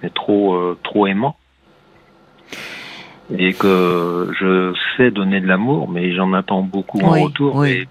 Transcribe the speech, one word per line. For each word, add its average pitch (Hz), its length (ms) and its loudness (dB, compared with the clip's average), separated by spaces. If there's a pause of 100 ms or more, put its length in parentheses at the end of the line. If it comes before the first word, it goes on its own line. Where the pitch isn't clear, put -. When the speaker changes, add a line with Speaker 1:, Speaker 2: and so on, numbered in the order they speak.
Speaker 1:
mais 87 80 -6
trop, 101 440 2
euh, 87 300 -2
trop 104 220 0
aimant ? 107 300 -2 (2000)
Et 92 180 2
que 90 840 2
je 92 360 2 (220)
sais 127 140 4
donner 98 300 0
de 92 60 -4
l'amour, 113 420 0
mais 90 260 -2
j'en 95 200 0
attends 95 280 0
beaucoup 95 380 -4
en 165 120 4
Speaker 2:
Oui, 156 120 4
Speaker 1:
retour, 143 320 -2
Speaker 2:
oui, 143 140 2
Speaker 1:
et 92 200 -4